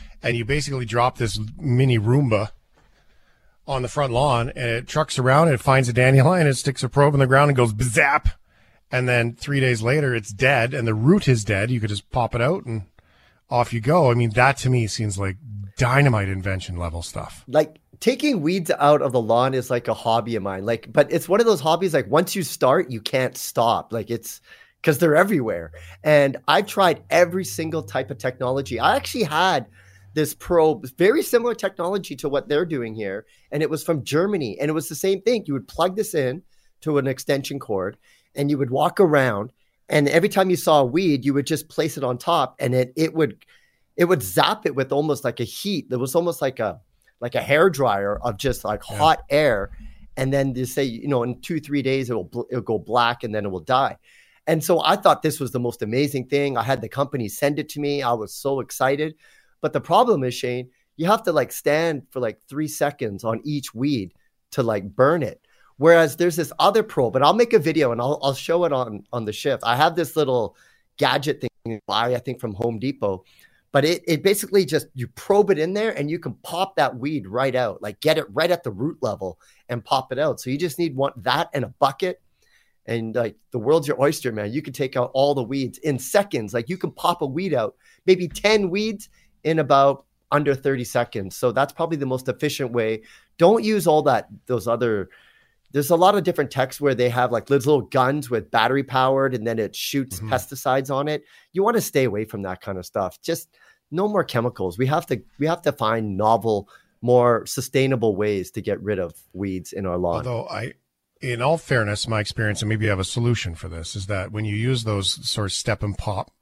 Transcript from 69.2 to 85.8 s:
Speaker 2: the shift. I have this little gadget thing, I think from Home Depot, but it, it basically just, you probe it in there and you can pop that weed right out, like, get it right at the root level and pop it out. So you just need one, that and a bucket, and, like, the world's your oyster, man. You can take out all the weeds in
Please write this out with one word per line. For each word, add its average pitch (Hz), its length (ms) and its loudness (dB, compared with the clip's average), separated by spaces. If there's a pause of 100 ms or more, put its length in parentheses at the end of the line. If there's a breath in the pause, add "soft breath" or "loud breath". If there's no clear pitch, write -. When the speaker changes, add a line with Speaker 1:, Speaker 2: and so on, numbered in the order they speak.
Speaker 2:
the 107 80 -6
shift. 127 320 -4
I 117 100 2
have 160 200 4
this 165 200 -4
little 127 400 0 (420 soft breath)
gadget 139 440 0
thing, 113 480 -8
I 117 300 0
think 123 200 -10
from 110 160 -8
Home 117 240 -4
Depot, 104 440 -4 (480 soft breath)
but 139 140 2
it, 170 200 0
it 156 160 0
basically 196 440 2
just, 139 280 -2
you 123 140 -6
probe 202 420 2
it 180 80 2
in 165 160 -2
there 214 240 -2
and 147 140 -4
you 160 80 -4
can 123 140 -8 (100)
pop 190 320 -6
that 135 220 0
weed 131 300 -6
right 123 280 -2
out, 113 260 -2
like, 104 200 -12
get 156 160 2
it - 160 -2
right 160 180 2
at 170 120 -2
the 120 80 -6
root 131 300 -6
level 98 380 -6 (300 soft breath)
and 117 140 -6
pop 131 280 -2
it 131 80 -4
out. 147 200 -2
So 127 100 -10
you 139 80 -2
just 160 200 -4
need 165 180 -2
one, 135 220 -2
that 127 360 -2
and 135 100 -4
a 101 160 -8
bucket, 147 420 0 (640)
and, 113 300 -6
like, 117 220 -2 (140)
the 123 80 -6
world's 139 280 2
your 131 140 -2
oyster, 143 300 0
man. 107 200 -4
You 147 100 -6
can 135 120 -12
take 135 240 -6
out 123 160 0
all 139 220 4
the 131 80 -2
weeds 131 340 -6
in 143 220 -2